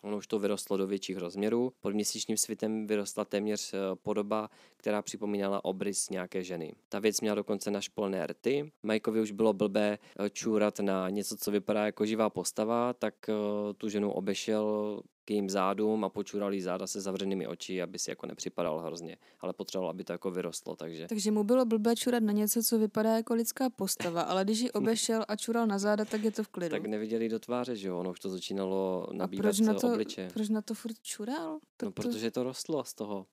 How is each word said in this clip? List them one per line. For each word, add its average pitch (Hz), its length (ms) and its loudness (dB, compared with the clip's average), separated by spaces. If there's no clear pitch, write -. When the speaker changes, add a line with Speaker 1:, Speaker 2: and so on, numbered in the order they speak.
Speaker 1:
Ono 104 140 -4
už 98 100 -8
to 110 120 0
vyrostlo 101 380 0
do 95 100 2
větších 98 300 -2
rozměrů. 104 640 0
Pod 101 140 -2
měsíčním 107 420 0
svitem 110 500 -2
vyrostla 104 380 0
téměř, 104 500 -2
eh, 95 40 -2
podoba, 107 560 -2
která 104 260 0
připomínala 101 600 -2
obrys 95 460 -2
nějaké 90 320 -4
ženy. 87 300 -6
Ta 101 100 -4
věc 104 220 4
měla 107 140 2
dokonce 101 360 -2
našpolné 98 560 0
rty. 143 460 -2
Mikeovi 110 380 2
už 107 120 2
bylo 107 200 4
blbé, 104 460 2
eh, 101 100 0
čůrat 104 500 2
na 95 300 2
něco, 101 260 -4
co - 140 -2
vypadá 104 360 2
jako 107 200 0
živá 110 240 4
postava, 117 640 0
tak, - 220 -2
eh, 110 40 0
tu 110 140 -4
ženu 101 240 2
obešel 107 880 0
k - 60 -10
jejím 101 200 2
zádům 101 540 4
a 95 40 0
počúral 101 460 -2
jí 98 60 0
záda 92 260 -2
se 101 140 -4
zavřenými 95 460 -2
oči, 90 360 -4
aby 87 160 -6
si - 120 -4
jako - 160 -8
nepřipadal 78 540 -2
hrozně. 82 360 -8
Ale 90 120 -4
potřeboval, 92 380 -4
aby 92 140 -8
to - 80 -6
jako 92 180 -4
vyrostlo, 85 460 -4
takže 82 320 -8
Speaker 2:
Takže 214 220 0
mu 214 140 2
bylo 254 200 6
blbé 226 320 2
čurat 240 260 2
na 208 100 4
něco, 214 300 2
co 226 160 2
vypadá 220 380 4
jako 226 180 0
lidská 233 360 0
postava, 175 520 -2
ale 190 220 2
když 220 160 2
ji 247 100 2
Speaker 1:
<laughs> - 20 -16
Speaker 2:
obešel 220 560 2
a 214 80 -2
čural 233 300 0
na 202 120 2
záda, 208 260 4
tak 214 200 -2
je 220 60 4
to 214 120 -4
v 208 60 -4
klidu. 175 220 -4
Speaker 1:
Tak 104 160 -2
neviděli 110 420 0
do 110 100 0
tváře, 123 380 -2
že 98 120 -4
jo? 90 100 -2
Ono 90 120 -2
už 90 100 -10
to 98 100 -6
začínalo 95 800 0
Speaker 2:
A - 40 -8
Speaker 1:
nabývat 190 280 -2
Speaker 2:
proč 208 180 2
na 214 140 6
to, 240 180 2
Speaker 1:
obličeje. 202 400 -2
Speaker 2:
proč 214 160 -2
na 214 140 0
to 220 120 -8
furt 226 280 -10
čural? 311 560 -6
Tak - 100 -6
Speaker 1:
No, 190 60 -4
Speaker 2:
to - 100 -6
Speaker 1:
protože 226 280 0
to 127 120 -2
rostlo 131 420 -2
z - 100 -12
toho, 101 380 -6